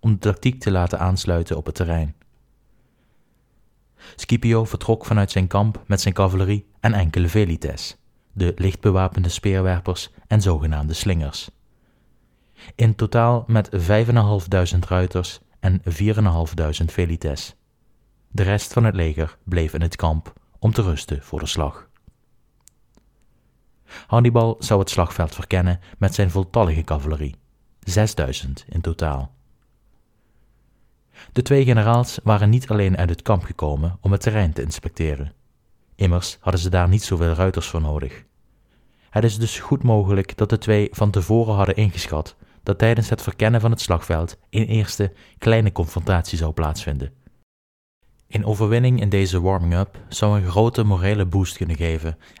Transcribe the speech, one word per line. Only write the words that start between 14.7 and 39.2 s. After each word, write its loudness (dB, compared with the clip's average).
ruiters -2
en 2
vier 0
en 2
een 4
half -2
duizend -2
velites. -4
De -2
rest 0
van 4
het 2
leger -2
bleef -2
in -2
het -2
kamp -2
om 2
te 0
rusten -4
voor -10
de -6
slag. -6
Hannibal 2
zou 2
het -2
slagveld -2
verkennen 0
met 0
zijn 2
voltallige 0
cavalerie, -4
zesduizend -2
in -4
totaal. -4
De 0
twee 4
generaals 2
waren 4
niet 2
alleen 2
uit 0
het -4
kamp 0
gekomen -4
om 2
het 2
terrein 0
te -6
inspecteren. -6
Immers 0
hadden -2
ze -4
daar 2
niet 4
zoveel 0
ruiters -2
voor -4
nodig. -6
Het 2